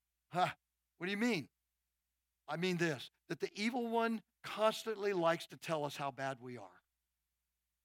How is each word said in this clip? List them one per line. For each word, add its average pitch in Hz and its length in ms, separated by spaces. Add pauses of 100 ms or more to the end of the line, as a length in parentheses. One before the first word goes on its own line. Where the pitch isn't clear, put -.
(320)
Huh? 175 160 (500)
What 175 100
do 196 40
you 202 60
mean? 220 320 (960)
I 151 100
mean 175 200
this, 160 340 (180)
that 165 100
the 185 160
evil 233 320
one 226 340 (220)
constantly 208 680
likes 165 340
to 151 100
tell 156 280
us 139 100
how 139 160
bad 135 300
we 123 160
are. 104 60 (1200)